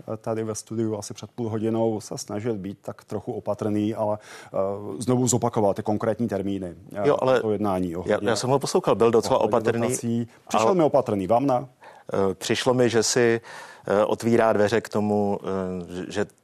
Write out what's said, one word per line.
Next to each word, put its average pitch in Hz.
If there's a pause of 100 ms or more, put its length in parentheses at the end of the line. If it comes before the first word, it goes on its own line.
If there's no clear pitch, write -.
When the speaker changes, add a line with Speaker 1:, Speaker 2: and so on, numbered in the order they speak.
(140)
Speaker 1:
eh, 110
tady 113
ve 110
studiu 110
asi 104
před -
půl 113
hodinou 113
se -
snažil 104
být 95
tak -
trochu 110
opatrný, 104
ale, 104 (280)
eh, - (500)
znovu 123
zopakoval 113
ty 104
konkrétní 110
termíny, 98 (200)
eh, 104
Speaker 2:
Jo, 143
ale 127
Speaker 1:
to 110
jednání 95
Speaker 2:
já, 85
Speaker 1:
ohledně 104
Speaker 2:
já 110
jsem 123
ho 139
poslouchal, 151
byl 113
docela 117
Speaker 1:
ohledně 113
Speaker 2:
opatrný, 117
Speaker 1:
dotací. 117 (200)
Přišel -
Speaker 2:
ale 202
Speaker 1:
mi 170
opatrný, 107
vám 127
ne? 131 (460)
Speaker 2:
Eh, 98
přišlo -
mi, 123
že 110
si, 117 (460)
eh, 101
otvírá 113
dveře 104
k -
tomu, 104
eh, 92
že 98 (180)